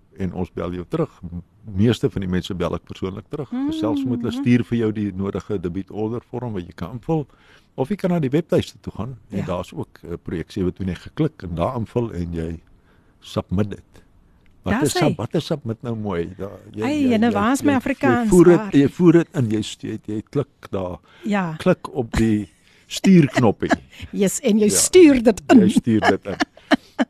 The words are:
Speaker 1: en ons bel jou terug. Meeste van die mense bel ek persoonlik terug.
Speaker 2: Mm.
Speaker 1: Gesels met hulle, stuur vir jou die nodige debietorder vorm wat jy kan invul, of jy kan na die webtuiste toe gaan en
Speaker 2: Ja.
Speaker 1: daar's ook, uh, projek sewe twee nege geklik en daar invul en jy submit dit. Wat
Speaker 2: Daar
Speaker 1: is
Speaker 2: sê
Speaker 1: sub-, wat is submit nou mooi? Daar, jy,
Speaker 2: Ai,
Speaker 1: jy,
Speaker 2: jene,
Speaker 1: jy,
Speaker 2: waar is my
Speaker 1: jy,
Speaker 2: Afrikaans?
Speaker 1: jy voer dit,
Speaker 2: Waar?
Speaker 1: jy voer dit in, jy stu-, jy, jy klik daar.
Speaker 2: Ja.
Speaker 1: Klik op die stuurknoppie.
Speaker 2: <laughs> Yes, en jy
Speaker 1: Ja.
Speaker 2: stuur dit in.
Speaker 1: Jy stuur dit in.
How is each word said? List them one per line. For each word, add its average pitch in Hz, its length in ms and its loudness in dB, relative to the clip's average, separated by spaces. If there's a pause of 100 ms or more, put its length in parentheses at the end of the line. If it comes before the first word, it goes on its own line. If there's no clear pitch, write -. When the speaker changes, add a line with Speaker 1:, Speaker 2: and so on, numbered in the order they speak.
(180)
Speaker 1:
en 90 160 -6
ons 87 180 -6
bel 87 220 -8
jou 90 160 -10
terug. 160 200 -4 (540)
Meeste 110 460 0
van - 120 -6
die 92 80 -4
mense 90 260 -2
bel 87 200 -4
ek - 80 -8
persoonlik 95 460 -10
terug. 147 220 -10
Speaker 2:
Mm. 262 200 -6
Speaker 1:
Gesels 311 340 -4
met 247 160 -4
hulle, 233 100 -4
stuur 123 340 2
vir 120 120 -4
jou 110 140 -2
die 104 220 -4
nodige 98 460 -6
debietorder 98 720 -8
vorm 120 240 -10
wat 92 120 -8
jy 87 100 -18
kan 87 160 -12
invul, 147 360 -4 (480)
of 131 140 -4
jy 208 60 -4
kan 185 160 -2
na 175 80 0
die 135 100 -2
webtuiste 156 520 -2
toe - 120 -12
gaan 113 240 -10 (140)
en 98 60 -8
Speaker 2:
Ja. - 80 -6
Speaker 1:
daar's 90 280 -6
ook, - 300 -12
uh, 80 100 -12 (100)
projek 85 280 -8
sewe 90 220 -2
twee 95 140 -8
nege 87 220 -8
geklik - 340 -6
en 87 120 -10
daar 98 220 -4
invul 117 360 -4
en 85 200 -6
jy 82 260 -6 (600)
submit 104 480 -4
dit. - 140 -14 (800)
Wat 185 100 -2
Speaker 2:
Daar 254 100 0
Speaker 1:
is 143 140 0
Speaker 2:
sê - 20 0
Speaker 1:
sub-, 143 180 2
wat 107 180 -8
is 165 100 -2
submit 120 380 -6
nou 120 120 -6
mooi? 92 420 -4
Daar, 98 220 -12 (140)
jy, 208 100 -8
Speaker 2:
Ai, 285 200 -2
Speaker 1:
jy, 254 80 2
Speaker 2:
jene, 226 160 2
Speaker 1:
jy, 226 60 2
Speaker 2:
waar 202 200 0
is 277 100 -2
my 294 80 2
Speaker 1:
jy, 277 60 2
Speaker 2:
Afrikaans? 247 480 0
Speaker 1:
jy 214 40 0
voer 180 160 8
dit, 175 120 8
Speaker 2:
Waar? - 180 -6
Speaker 1:
jy 139 140 6
voer 175 240 4
dit 170 220 4
in, 123 160 0
jy 107 100 0
stu-, - 260 -10
jy, 107 180 -6
jy 107 240 -6
klik - 420 -8
daar. 95 280 -6 (240)
Speaker 2:
Ja. 185 340 -4
Speaker 1:
Klik - 380 -2
op 120 160 -4
die 110 380 0 (380)
stuurknoppie. 131 840 4 (280)
Speaker 2:
<laughs> - 140 -16
Yes, 190 300 -2
en 226 180 2
jy 208 80 4
Speaker 1:
Ja. 196 80 0
Speaker 2:
stuur 285 480 6
dit 220 180 2 (100)
in. 269 80 10
Speaker 1:
Jy 202 100 6
stuur 110 320 2
dit 95 240 0
in. 95 120 -8 (720)